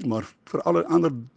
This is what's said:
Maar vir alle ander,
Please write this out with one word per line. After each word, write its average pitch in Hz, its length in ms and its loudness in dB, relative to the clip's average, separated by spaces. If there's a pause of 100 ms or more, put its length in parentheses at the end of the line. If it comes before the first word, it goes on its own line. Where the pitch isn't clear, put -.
Maar 110 180 -2 (200)
vir - 180 -4
alle 170 240 2
ander, 165 260 4 (240)